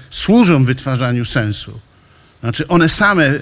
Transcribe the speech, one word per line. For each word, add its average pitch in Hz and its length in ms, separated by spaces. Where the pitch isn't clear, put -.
służą 180 560
wytwarzaniu 123 600
sensu. 107 540
Znaczy, 117 260
one 170 220
same 165 520